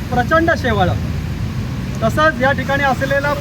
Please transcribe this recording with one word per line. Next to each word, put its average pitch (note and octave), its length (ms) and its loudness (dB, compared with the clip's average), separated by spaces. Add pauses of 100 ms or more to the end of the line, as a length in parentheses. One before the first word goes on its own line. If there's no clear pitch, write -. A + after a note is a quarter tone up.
(120)
प्रचंड D#4+ 460 2
शेवाळ, G3+ 320 2 (1120)
तसंच B3+ 380 2
या C4 100 4
ठिकाणी C#4 320 -2
असलेला C#4 580 0